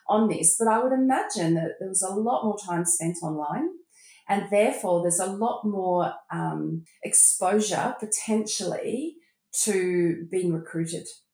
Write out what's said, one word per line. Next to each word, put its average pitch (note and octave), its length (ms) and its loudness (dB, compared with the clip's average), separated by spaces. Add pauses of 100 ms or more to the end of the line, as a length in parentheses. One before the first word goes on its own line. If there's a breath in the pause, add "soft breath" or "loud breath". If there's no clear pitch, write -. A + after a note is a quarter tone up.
on G#3+ 200 4
this, E3 300 2
but A3+ 80 2
I A3+ 160 4
would C4 100 2
imagine C4 600 2
that E3 240 -2
there F#3+ 100 -6
was F#3+ 140 -2
a F#3+ 100 -4
lot A3+ 320 0
more G#3 140 0
time F3 260 -2
spent E3+ 380 0
online, D#3+ 460 -4 (600 soft breath)
and G3 220 -2
therefore G3+ 520 2
there's F3 180 2
a F#3 60 -2
lot G3+ 380 -2
more, F#3 500 0 (180)
um, D#3+ 500 -4 (220 soft breath)
exposure G#3 960 2
potentially A3 1160 -4 (440 soft breath)
to F3+ 720 2
being F3+ 200 2
recruited E3 540 -4 (280)